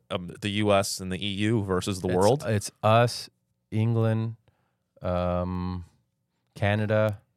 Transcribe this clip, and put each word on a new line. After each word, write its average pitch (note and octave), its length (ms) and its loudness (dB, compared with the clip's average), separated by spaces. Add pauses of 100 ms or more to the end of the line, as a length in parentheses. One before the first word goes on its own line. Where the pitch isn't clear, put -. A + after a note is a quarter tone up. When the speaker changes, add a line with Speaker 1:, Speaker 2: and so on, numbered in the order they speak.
Speaker 1:
um, F2 220 -8 (100)
the G#2 80 -4
U G#2 240 2
S G2 280 2
and F#2 100 -6
the F#2+ 120 -6
E G#2 60 -4
U G#2+ 340 0
versus F#2 380 -2
the F#2 60 -2
Speaker 2:
It's, F2+ 80 0
Speaker 1:
world? G#2+ 320 4
Speaker 2:
it's G#2+ 240 -2 (100)
us, A#2 480 4 (400)
England, A2+ 680 0 (640)
um, F2+ 840 -2 (720)
Canada, G#2+ 640 0 (180)